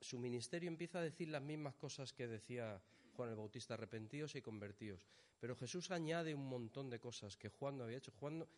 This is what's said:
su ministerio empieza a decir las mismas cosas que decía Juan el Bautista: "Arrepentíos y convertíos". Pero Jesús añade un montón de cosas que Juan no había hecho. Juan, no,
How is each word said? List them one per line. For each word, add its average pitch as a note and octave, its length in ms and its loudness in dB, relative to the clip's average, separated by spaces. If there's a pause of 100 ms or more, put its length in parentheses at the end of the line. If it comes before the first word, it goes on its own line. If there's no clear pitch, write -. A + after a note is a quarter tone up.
su - 180 -4
ministerio B2 500 2
empieza E3 300 -2
a E3+ 40 4
decir E3 260 2
las D3 140 2
mismas D3+ 320 0
cosas C3+ 380 -2
que B2 140 0
decía A2+ 560 0 (300)
Juan A#2+ 180 2
el A2 60 0
Bautista: A2 380 -2
"Arrepentíos A2 600 -2
y C3+ 80 -2
convertíos". G#2 580 -4 (380)
Pero A#2+ 160 0
Jesús E3 360 0
añade E3 440 4
un C#3 140 0
montón B2+ 420 0
de A#2 80 0
cosas G#2+ 380 -4
que G#2+ 140 -4
Juan C#3 260 0
no B2+ 80 0
había A#2 140 0
hecho. - 140 -8
Juan, D3+ 280 0
no, D#3+ 180 -2